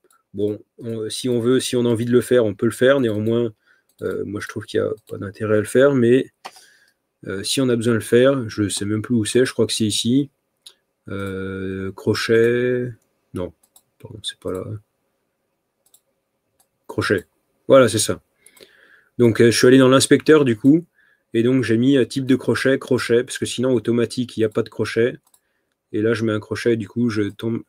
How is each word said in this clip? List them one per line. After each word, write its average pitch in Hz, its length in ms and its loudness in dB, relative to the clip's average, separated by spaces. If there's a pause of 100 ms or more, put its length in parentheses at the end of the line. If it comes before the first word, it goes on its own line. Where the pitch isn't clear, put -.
(340)
Bon, 104 280 -4 (160)
on, 113 320 -8
si - 200 -6
on 120 100 0
veut, 123 200 2
si - 160 -4
on 120 100 0
a - 20 0
envie 120 180 0
de 120 60 -4
le 120 100 4
faire, 123 240 2
on 101 80 -2
peut - 120 -4
le 113 60 0
faire. 135 280 2
Néanmoins, 113 540 -2 (480)
euh, 95 240 -6
moi, 101 160 -10
je - 60 -12
trouve - 180 -12
qu'il 104 160 -2
n'y 101 40 -2
a 101 60 -4 (180)
pas 104 80 -12
d'intérêt 107 380 -4
à 107 40 2
le 101 60 -2
faire, 139 300 4
mais, 123 360 2 (920)
euh, 98 180 -10
si - 180 -4
on 127 80 0
a 117 60 2
besoin 117 180 0
de 110 60 0
le 104 40 -6
faire, 127 460 2
je 104 180 -2
sais 101 180 -6
même 107 160 -2
plus 120 140 -4
où 110 100 0
c'est, 123 200 2
je - 80 -6
crois 113 120 0
que - 80 -6
c'est 110 120 -2
ici. 123 440 -2 (760)
Euh, 95 840 -8
crochet, 120 1000 0 (420)
non, 87 200 -8 (460)
pardon, 104 220 -20
c'est - 160 -14
pas 92 140 -8
là. 92 140 -8 (2250)
Crochet, - 400 -2 (420)
voilà, 131 200 6
c'est 107 100 -2
ça. 92 240 -4 (960)
Donc, 117 240 2
euh, 117 80 6
je 107 80 0
suis - 80 2
allé 127 140 8
dans 131 100 6
l'inspecteur, 139 560 4
du 117 100 0
coup, 156 300 2 (480)
et 117 80 2
donc 127 220 0
j'ai 113 140 0
mis, 135 200 2
euh, 117 80 4
type 131 220 -6
de 131 80 4
crochet, 131 420 0
crochet, 120 460 0
parce - 160 -12
que 104 80 -4
sinon, 127 260 -2
automatique, 117 640 -2
il - 40 -4
n'y 110 40 2
a 110 40 -4
pas 113 120 -4
de - 80 -10
crochet. 117 480 -4 (760)
Et 107 80 -4
là, 113 120 0
je 113 120 -4
mets 110 80 -2
un 107 60 -4
crochet, 113 360 -2
du 107 120 -6
coup, 120 220 -4
je 104 140 -2
tombe, 113 460 -6